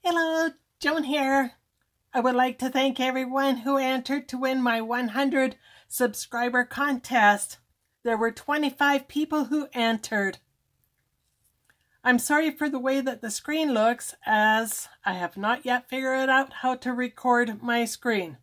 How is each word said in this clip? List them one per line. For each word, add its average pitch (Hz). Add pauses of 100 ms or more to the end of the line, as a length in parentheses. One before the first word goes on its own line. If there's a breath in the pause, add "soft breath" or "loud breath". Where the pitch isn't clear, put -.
Hello, 330 (280)
Joan 294
here. 269 (600)
I 262
would 247
like 254
to 254
thank 262
everyone 262
who 269
entered 262
to 262
win 262
my 233
one 240
hundred 262 (320 soft breath)
subscriber 240
contest. 247 (460)
There 233
were 226
twenty-five 285
people 302
who 285
entered. 220 (1700)
I'm 247
sorry 302
for 294
the 277
way 262
that 254
the 220
screen 302
looks, 226 (140)
as 220 (140)
I 190
have 180
not 220
yet 247
figured 262
out 269
how 254
to 254
record 240
my 233
screen. 196